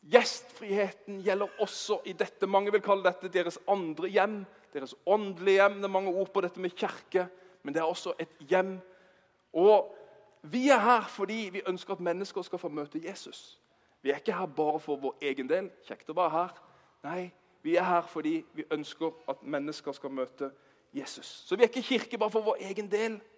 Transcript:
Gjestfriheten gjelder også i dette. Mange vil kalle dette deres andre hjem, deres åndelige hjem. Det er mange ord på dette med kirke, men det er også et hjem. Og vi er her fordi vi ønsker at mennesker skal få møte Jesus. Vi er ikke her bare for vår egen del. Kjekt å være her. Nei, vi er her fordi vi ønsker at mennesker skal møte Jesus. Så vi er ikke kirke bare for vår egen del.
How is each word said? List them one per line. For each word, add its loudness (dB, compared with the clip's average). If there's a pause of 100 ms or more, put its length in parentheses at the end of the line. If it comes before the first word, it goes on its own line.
Gjestfriheten 0
gjelder 0 (140)
også -2
i -10
dette. -2
Mange 2
vil 4
kalle 2
dette 0
deres -2 (100)
andre -2
hjem, 0 (280)
deres -10 (100)
åndelige 4
hjem. 6
Det -6
er -4
mange 0
ord -2
på 2
dette -4
med -4
kirke, -2 (360)
men -6
det 0
er 0
også -6
et -10 (100)
hjem. 2 (760)
Og 6 (460)
vi 0
er 8
her 6
fordi -4
vi -6
ønsker -4
at -8
mennesker -4
skal -8
få -6
møte -8
Jesus. -16 (420)
Vi -4
er 2
ikke -4
her -4
bare 0
for -4
vår -4
egen -4
del. 0 (160)
Kjekt -14
å -4
være 2
her. -2 (500)
Nei, -8 (300)
vi 0
er 2
her 2
fordi -2 (120)
vi -10
ønsker -4 (160)
at -6
mennesker -6
skal -10
møte -6 (440)
Jesus. -10 (180)
Så -2
vi 8
er 6
ikke -6
kirke -2
bare -2
for 2
vår 0 (140)
egen -8
del. -2 (180)